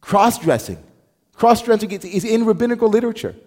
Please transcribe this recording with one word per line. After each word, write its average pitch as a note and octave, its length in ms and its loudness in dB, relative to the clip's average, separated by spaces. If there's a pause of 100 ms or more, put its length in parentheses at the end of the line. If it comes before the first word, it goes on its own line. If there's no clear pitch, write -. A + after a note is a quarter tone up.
cross-dressing, E3 760 0 (560)
cross-dressing A3+ 560 2
is, G3 140 -10
is F#3 200 -4
in A3+ 200 0
rabbinical A3+ 440 0
literature. A3 460 -2 (120)